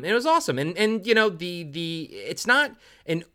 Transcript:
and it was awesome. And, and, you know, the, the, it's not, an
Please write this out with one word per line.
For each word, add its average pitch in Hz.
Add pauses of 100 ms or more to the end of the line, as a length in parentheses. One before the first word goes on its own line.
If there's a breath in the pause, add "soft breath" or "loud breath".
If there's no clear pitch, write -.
and -
it 196
was 247
awesome. 320
And, 156
and, 220
you 226
know, 220
the, 175
the, 165 (100)
it's 101
not, 254 (320 soft breath)
an 165 (100)